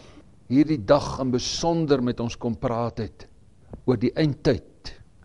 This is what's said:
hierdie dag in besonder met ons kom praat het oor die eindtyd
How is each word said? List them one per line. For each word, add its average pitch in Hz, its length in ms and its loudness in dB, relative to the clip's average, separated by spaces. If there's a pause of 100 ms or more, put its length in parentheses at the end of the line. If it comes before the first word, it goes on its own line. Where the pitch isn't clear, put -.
(480)
hierdie 147 360 4
dag - 380 2
in 127 120 -2
besonder 147 680 0
met 120 200 -2
ons 117 160 -6
kom 117 200 -4
praat 117 440 -4
het - 240 -12 (600)
oor 127 120 2
die 120 200 0
eindtyd - 760 -2 (320)